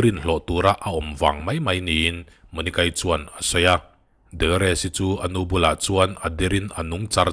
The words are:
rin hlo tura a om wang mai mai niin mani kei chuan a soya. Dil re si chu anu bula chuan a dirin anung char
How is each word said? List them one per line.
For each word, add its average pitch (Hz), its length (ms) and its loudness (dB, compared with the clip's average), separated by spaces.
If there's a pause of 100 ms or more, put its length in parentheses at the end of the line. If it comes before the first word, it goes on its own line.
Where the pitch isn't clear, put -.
rin 104 180 4
hlo 82 140 0 (100)
tura 90 260 2 (140)
a - 20 -4 (100)
om 78 100 -6 (120)
wang 73 260 2
mai 135 200 -2
mai 92 120 0 (100)
niin 82 280 0 (380)
mani 82 220 -4
kei 87 220 2
chuan 82 240 0 (160)
a - 20 -12 (100)
soya. 90 240 4 (640)
Dil 78 140 2 (100)
re 95 80 2 (100)
si 95 160 -4
chu 95 100 -2 (180)
anu 92 160 -2 (100)
bula 87 200 4 (140)
chuan 95 260 2 (160)
a - 20 -2 (100)
dirin 95 300 0 (100)
anung 85 340 -6
char 90 200 4